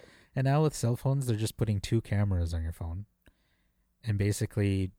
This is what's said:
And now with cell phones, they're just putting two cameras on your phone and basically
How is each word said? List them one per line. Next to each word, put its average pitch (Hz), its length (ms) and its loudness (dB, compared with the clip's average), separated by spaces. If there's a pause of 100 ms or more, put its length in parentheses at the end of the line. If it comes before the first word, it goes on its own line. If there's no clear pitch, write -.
(340)
And 131 120 0
now 139 180 4
with 151 100 2
cell 120 220 0
phones, 135 300 0
they're 120 100 2
just 110 220 -2
putting 107 240 0
two - 200 0
cameras 95 520 0
on 82 100 -2
your 80 80 -4
phone 85 340 -8 (960)
and 104 160 -2
basically 101 800 0